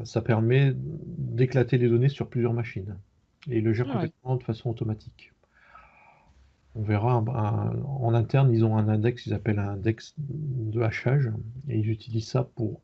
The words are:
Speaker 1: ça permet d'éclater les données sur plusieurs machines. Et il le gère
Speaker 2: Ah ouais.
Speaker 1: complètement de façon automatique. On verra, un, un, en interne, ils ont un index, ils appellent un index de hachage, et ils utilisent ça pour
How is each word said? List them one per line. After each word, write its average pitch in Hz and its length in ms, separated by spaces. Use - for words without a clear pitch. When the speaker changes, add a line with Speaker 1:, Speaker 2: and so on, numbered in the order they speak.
Speaker 1:
ça 113 160
permet 123 560
d'éclater 127 1000
les 123 120
données 120 180
sur 139 220
plusieurs 117 240
machines. 104 420
Et 117 60
il 107 80
le 110 80
gère 123 160
Speaker 2:
Ah 262 60
ouais. - 0
Speaker 1:
complètement 156 420
de 127 60
façon 117 260
automatique. - 640
On 107 80
verra, 107 300
un, 113 140
un, 110 560
en 131 300
interne, 120 400
ils 113 100
ont 110 140
un 107 120
index, 107 360
ils 107 80
appellent 107 260
un 101 100
index 101 480
de 131 640
hachage, 127 500
et 113 120
ils 107 100
utilisent 110 380
ça 127 160
pour - 400